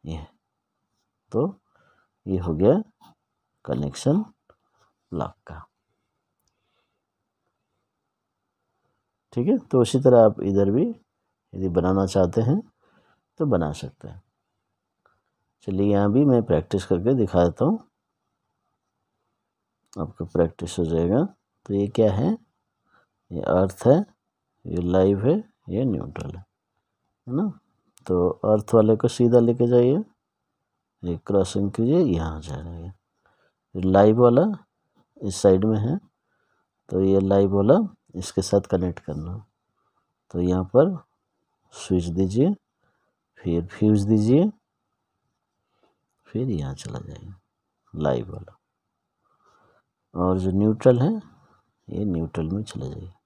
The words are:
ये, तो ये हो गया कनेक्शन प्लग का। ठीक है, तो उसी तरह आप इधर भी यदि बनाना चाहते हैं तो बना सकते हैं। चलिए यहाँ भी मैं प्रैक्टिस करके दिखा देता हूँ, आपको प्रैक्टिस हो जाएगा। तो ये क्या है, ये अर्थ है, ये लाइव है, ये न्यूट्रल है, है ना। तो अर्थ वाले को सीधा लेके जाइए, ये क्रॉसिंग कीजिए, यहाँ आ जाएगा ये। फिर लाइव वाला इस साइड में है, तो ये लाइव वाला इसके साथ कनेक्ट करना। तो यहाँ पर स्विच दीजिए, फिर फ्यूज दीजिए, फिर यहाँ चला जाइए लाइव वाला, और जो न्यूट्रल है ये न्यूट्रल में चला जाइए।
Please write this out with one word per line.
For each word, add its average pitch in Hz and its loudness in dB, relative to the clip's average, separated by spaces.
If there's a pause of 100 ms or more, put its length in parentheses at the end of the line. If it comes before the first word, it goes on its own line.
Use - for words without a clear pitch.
(100)
ये, 78 -12 (1040)
तो 175 -4 (680)
ये 95 -4
हो 87 -4
गया 113 2 (800)
कनेक्शन 143 -4 (840)
प्लग 80 -8 (140)
का। 78 -20 (3750)
ठीक 123 -2
है, 254 2
तो 135 0
उसी 120 2
तरह 123 8
आप 104 0
इधर 98 0
भी 156 0 (680)
यदि 95 -6
बनाना 92 0
चाहते 95 0
हैं 143 -2 (640)
तो 165 -4
बना 87 -2
सकते - -16
हैं। - -20 (1400)
चलिए 101 0
यहाँ 101 2
भी 135 2
मैं 123 4
प्रैक्टिस 85 -2
करके 98 0
दिखा 98 2
देता 87 0
हूँ, 220 -4 (2000)
आपको - -10
प्रैक्टिस 85 -2
हो 87 0
जाएगा। 87 0 (300)
तो 104 -6
ये 101 0
क्या 110 2
है, 156 -2 (920)
ये 85 -8
अर्थ 92 -2
है, 165 4 (600)
ये 82 -6
लाइव 95 2
है, 185 -2 (160)
ये 110 -4
न्यूट्रल 78 -6
है, 90 -18 (840)
है 123 -8
ना। 185 -4 (480)
तो 90 0
अर्थ 104 -2
वाले 110 6
को 117 -2
सीधा 120 4
लेके 120 2
जाइए, 123 2 (1000)
ये 87 -4
क्रॉसिंग 98 -2
कीजिए, 127 0
यहाँ 82 -2
आ - -12
जाएगा 78 -14
ये। 85 -14 (840)
फिर 92 -6
लाइव 101 6
वाला 143 4 (560)
इस 98 -6
साइड 95 4
में 110 0
है, 120 -4 (920)
तो 92 -2
ये 95 4
लाइव 98 2
वाला 139 2 (200)
इसके 90 -6
साथ - 0
कनेक्ट 90 -4
करना। 85 -12 (840)
तो 87 -4
यहाँ 90 0
पर 151 2 (680)
स्विच 90 -4
दीजिए, 95 0 (840)
फिर 85 -4
फ्यूज 104 2
दीजिए, 110 2 (1700)
फिर 127 -6
यहाँ 71 -6
चला - -14
जाइए 92 -18 (640)
लाइव 67 -4
वाला, - -20 (1600)
और 92 0
जो 92 -2
न्यूट्रल 107 2
है 202 -2 (680)
ये 98 -6
न्यूट्रल 82 -6
में 101 -6
चला - -12
जाइए। 90 -14 (120)